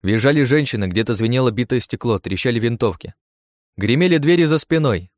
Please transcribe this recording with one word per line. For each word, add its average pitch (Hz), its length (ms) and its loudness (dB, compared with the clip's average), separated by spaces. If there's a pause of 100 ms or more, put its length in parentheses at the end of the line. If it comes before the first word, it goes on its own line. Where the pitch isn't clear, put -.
Визжали 120 400 2
женщины, 127 440 0
где-то 107 280 -2
звенело 120 380 0
битое 120 260 -2
стекло, 113 400 -4
трещали 113 400 -4
винтовки. 113 560 -4 (640)
Гремели 151 420 2
двери 170 260 4
за 156 140 2
спиной. 127 600 -2